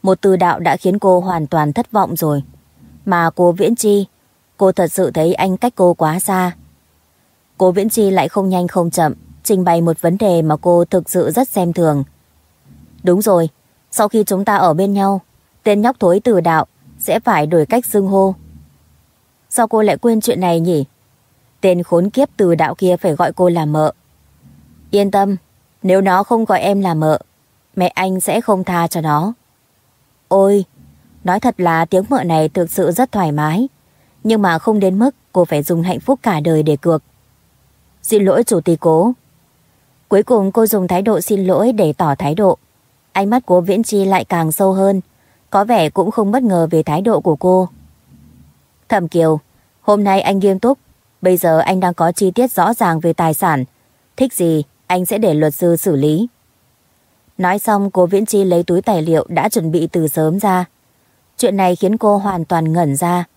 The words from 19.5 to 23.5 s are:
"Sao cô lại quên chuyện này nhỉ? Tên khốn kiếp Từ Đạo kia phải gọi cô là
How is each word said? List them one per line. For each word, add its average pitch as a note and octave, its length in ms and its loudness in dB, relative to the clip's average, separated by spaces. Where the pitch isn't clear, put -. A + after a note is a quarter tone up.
"Sao A3+ 180 0
cô A3 140 0
lại G3 140 2
quên A3+ 240 0
chuyện G#3 200 -2
này E3+ 200 0
nhỉ? E3 240 0
Tên F3+ 220 2
khốn F3 280 0
kiếp C4+ 260 0
Từ F3 180 2
Đạo D#3 200 -2
kia F3+ 220 0
phải F3 160 -2
gọi D3 200 -2
cô F3+ 160 0
là E3+ 160 0